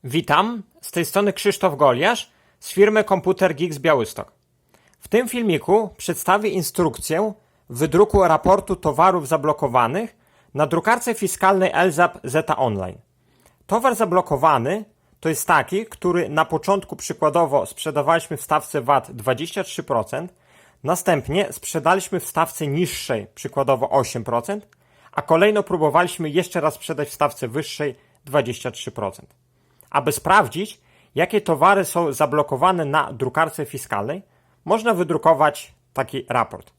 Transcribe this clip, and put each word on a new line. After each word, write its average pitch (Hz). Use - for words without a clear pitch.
Witam, 170
z -
tej 170
strony 202
Krzysztof 190
Goliarz 147
z -
firmy 208
Komputer 185
Geeks 151
Białystok. 131
W -
tym 233
filmiku 214
przedstawię 196
instrukcję 180
wydruku 165
raportu 180
towarów 160
zablokowanych 143
na 147
drukarce 226
fiskalnej 190
Elzap 170
Zeta 151
Online. 98
Towar 233
zablokowany 165
to -
jest 156
taki, 180
który 175
na 156
początku 185
przykładowo 147
sprzedawaliśmy 156
w -
stawce 151
vat 131
dwadzieścia 131
trzy -
procent, 135
następnie 160
sprzedaliśmy 170
w -
stawce 160
niższej, 139
przykładowo 131
osiem 120
procent, 123
a -
kolejno 202
próbowaliśmy 156
jeszcze 170
raz 151
sprzedać 147
w -
stawce 143
wyższej 147
dwadzieścia 123
trzy -
procent. -
Aby 143
sprawdzić, 180
jakie 185
towary 180
są 165
zablokowane 147
na 143
drukarce 139
fiskalnej, 123
można 220
wydrukować 160
taki 131
raport. 120